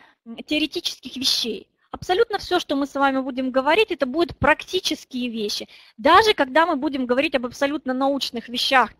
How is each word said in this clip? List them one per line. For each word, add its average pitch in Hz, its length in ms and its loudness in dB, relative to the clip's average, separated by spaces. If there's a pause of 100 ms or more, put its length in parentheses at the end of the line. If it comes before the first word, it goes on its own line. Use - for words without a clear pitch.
(260)
м, 226 120 -14
теоретических - 800 -6
вещей. - 500 -4 (240)
Абсолютно 392 480 0
всё, 359 200 0
что - 160 -2
мы 277 120 0
с - 80 -20
вами 269 260 2
будем 262 300 -4
говорить, 302 400 2
это 294 140 -2
будут 277 320 -2
практические 285 920 -2
вещи. 214 380 -6 (300)
Даже 370 380 6
когда 294 320 2
мы 339 100 0
будем 269 300 -2
говорить 269 280 0
об 247 120 0
абсолютно 277 460 -4
научных 262 560 -2
вещах, 240 500 2